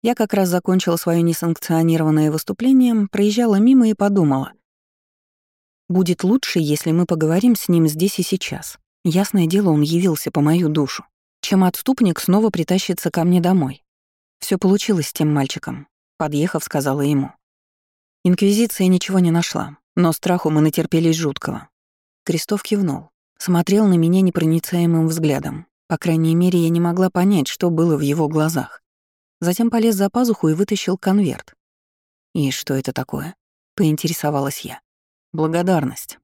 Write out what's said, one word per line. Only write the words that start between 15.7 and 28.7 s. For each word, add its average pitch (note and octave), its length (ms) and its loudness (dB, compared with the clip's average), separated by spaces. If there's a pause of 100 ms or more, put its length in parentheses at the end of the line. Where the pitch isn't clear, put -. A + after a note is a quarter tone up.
подъехав, D3+ 440 -2
сказала C#3+ 380 -4
ему. C#3+ 320 0 (880)
«Инквизиция G3+ 680 2
ничего F#3 300 2
не F3 120 4
нашла, - 480 -4 (180)
но E3+ 160 2
страху F3+ 380 -2
мы D#3 100 2
натерпелись D#3+ 560 0
жуткого». C#3 520 -6 (560)
Крестов F3 380 -4
кивнул, F#3 480 -4 (280)
смотрел F#3+ 480 2
на F#3+ 80 4
меня E3+ 260 4
непроницаемым E3 880 0
взглядом. D3+ 580 -4 (220)
По E3 100 -4
крайней D#3+ 360 0
мере, F3 260 2
я E3 80 0
не E3+ 120 0
могла F3 300 0
понять, F3+ 380 2
что - 220 -2
было D#3+ 260 2
в C#3+ 40 -4
его D3 280 0
глазах. D#3+ 540 -4 (580)